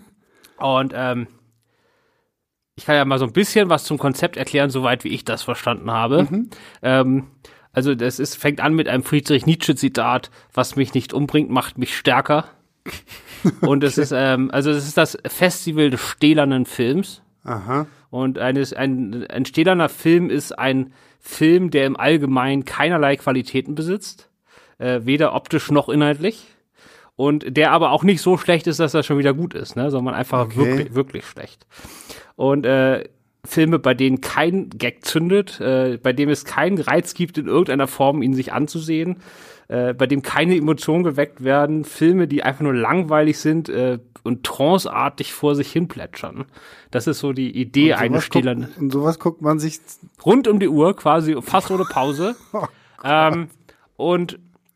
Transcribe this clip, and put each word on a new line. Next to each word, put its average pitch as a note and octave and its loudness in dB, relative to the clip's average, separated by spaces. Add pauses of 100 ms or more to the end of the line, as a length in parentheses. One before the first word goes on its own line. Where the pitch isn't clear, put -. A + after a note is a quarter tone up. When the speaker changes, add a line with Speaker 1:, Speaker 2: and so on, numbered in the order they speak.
(160)
Speaker 1:
<laughs> - -20
Speaker 2:
Und, C3+ 0
ähm, B2 -4 (1500)
ich - -20
kann D3+ 2
ja C#3+ 4
mal C3+ 0
so C3 0
ein A2+ -6
bisschen G3+ 2
was D#3 2
zum D3+ -4
Konzept D3 -2
erklären, C#3 0
soweit B2+ 0
wie G#2+ -6
ich G2+ -6
das A2 -6
verstanden A#2+ -4
habe. A#2 2
Speaker 1:
Mhm. G#3+ -4 (320)
Speaker 2:
Ähm, C3 2 (460)
also C3 0
das B2 -4
ist, - -6
fängt D3 -2
an D3+ 2
mit D#3+ 2
einem B2+ 0
Friedrich D3 0
Nietzsche-Zitat, C#3 0 (240)
„Was - -2
mich C3+ -2
nicht - -4
umbringt, D3 0
macht B2+ -4
mich - -4
stärker.“ D3 0 (400)
Speaker 1:
<laughs> - -6
Speaker 2:
Und C#3+ 2
es C#3 2
Speaker 1:
Okay. - 0
Speaker 2:
ist, C#3+ -2
ähm, C3 0
also C#3 0
es C#3+ -2
ist - -4
das - 0
Festival D#3 0
des B2+ -4
stählernen C#3+ 2
Films. C3+ -2 (220)
Speaker 1:
Aha. B2 -4 (240)
Speaker 2:
Und C3 -2
eines, C3 0
ein, B2+ -4
ein - -4
stählerner E3 2
Film E3+ 2
ist C3+ -4
ein C3 -2 (280)
Film, E3+ 2
der C#3 2
im C3+ -2
Allgemeinen C3+ 0
keinerlei D3 0
Qualitäten C3 -4
besitzt, E3+ -8 (480)
äh, B2 -2
weder C#3+ 2
optisch - -2
noch C#3+ 2
inhaltlich. D3 0 (680)
Und C#3+ -2
der D3+ 4
aber D#3 4
auch D3+ 2
nicht F#3 4
so F3+ 4
schlecht E3 0
ist, D#3+ -2
dass D3+ 0
er D3+ 2
schon C#3+ 0
wieder C#3 2
gut E3+ -6
ist, - -10
ne? C3+ -2
Sondern C3 -2
einfach B2+ -2
Speaker 1:
Okay. A2 -8
Speaker 2:
wirklich, B2+ 0
wirklich C3 -4
schlecht. - -20 (680)
Und, C#3 0
äh, C3 2 (400)
Filme, D#3+ 2
bei C3 2
denen C3 2
kein F3 -2
Gag A#2+ -8
zündet, F#3 0
äh, C3 0
bei B2+ 2
dem C#3+ 0
es D3 0
keinen F3 0
Reiz D3+ 0
gibt, E3+ -4
in D3 -4
irgendeiner C#3 2
Form C#3 0
ihn C3 0
sich C3 -4
anzusehen, D#3+ -4 (500)
äh, B2 -2
bei B2+ 0
dem C#3 0
keine E3+ 2
Emotionen D#3 0
geweckt C#3+ -2
werden, C#3+ 2
Filme, F3 2
die C#3+ -2
einfach C3+ -2
nur C#3 2
langweilig D3+ 2
sind, D#3 -2
äh, B2+ -2 (240)
und A#2+ -4
tranceartig C#3 0
vor D3 0
sich C#3+ -4
hin E3+ 0
plätschern. - -12 (460)
Das B2 -4
ist D3 -2
so C#3+ -2
die B2+ -4
Idee C3+ 4
Speaker 1:
Und G#2 0
Speaker 2:
eines A#2 2
Speaker 1:
sowas D#3 0
guckt, - -
Speaker 2:
stählernen B2 0 (100)
Speaker 1:
und C#3 -2
sowas D3+ 0
guckt E3 -4
man D3+ 0
sich D#3 -6 (480)
Speaker 2:
rund A#3 6
um G#3 4
die F#3+ 2
Uhr D#3 4
quasi, D#3 2
fast - -2
ohne F#3 0
Pause. D3 -4
Speaker 1:
<laughs> - -20
Oh G#3 -6
Gott. D#3 -8 (340)
Speaker 2:
Ähm, D#3 2 (480)
und F3 -2 (380)